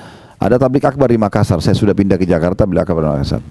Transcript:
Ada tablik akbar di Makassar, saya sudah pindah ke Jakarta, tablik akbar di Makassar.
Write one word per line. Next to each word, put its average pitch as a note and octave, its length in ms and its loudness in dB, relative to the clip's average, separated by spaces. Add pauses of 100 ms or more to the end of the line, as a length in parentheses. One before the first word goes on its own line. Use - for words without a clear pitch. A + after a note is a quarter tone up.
(400)
Ada G2 180 2
tablik C3 300 0
akbar C3+ 240 0
di A#2 80 2
Makassar, G#2 400 0
saya G2 160 0
sudah G2+ 160 0
pindah G2 240 2
ke F2+ 80 0
Jakarta, F2 400 0
tablik E2+ 240 -2
akbar E2 160 -2
di D2+ 80 0
Makassar. C#2+ 400 -4